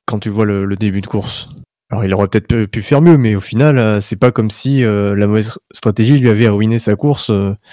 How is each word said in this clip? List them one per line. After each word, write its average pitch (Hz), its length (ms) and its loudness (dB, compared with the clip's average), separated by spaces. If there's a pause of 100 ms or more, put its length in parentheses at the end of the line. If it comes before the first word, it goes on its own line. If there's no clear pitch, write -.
quand 107 120 -4
tu 107 100 -8
vois 107 160 0
le, 101 200 -2
le 98 100 -6
début 98 260 -2
de - 60 -10
course. - 420 -8 (420)
Alors, 107 120 -4
il 95 120 0
aurait 101 120 0
peut-être 104 200 -2
pu, 110 200 0
pu 110 140 -8
faire 143 220 2
mieux, 170 140 8
mais 113 180 2
au 95 60 -2
final, 135 360 0
euh, 107 240 0
c'est - 140 -8
pas 123 160 2
comme 110 180 -2
si, 135 340 -2
euh, 101 320 0
la 101 120 2
mauvaise 107 300 -2 (140)
stratégie 113 460 2
lui 123 120 4
avait 110 200 4
ruiné 110 300 0
sa 104 160 0
course, 147 340 -2
euh, 98 240 0 (200)